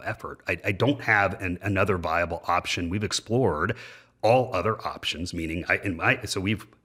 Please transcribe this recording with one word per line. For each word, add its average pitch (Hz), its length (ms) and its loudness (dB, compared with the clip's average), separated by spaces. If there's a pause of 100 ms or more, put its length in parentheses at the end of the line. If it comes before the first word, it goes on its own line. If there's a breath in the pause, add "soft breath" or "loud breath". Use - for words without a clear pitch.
effort. - 420 -8
I, 90 180 0
I 104 60 2
don't 117 300 2
have 101 400 4
an, 90 220 -2
another 95 340 2
viable 85 500 0
option. 87 420 0
We've 104 140 -2
explored 104 720 0 (480 loud breath)
all 113 320 4
other 101 320 0
options, 76 460 -6
meaning 82 340 -4
I, 95 120 4
in 92 180 -4
my, 120 260 2
so 101 160 -4
we've 101 260 0 (200)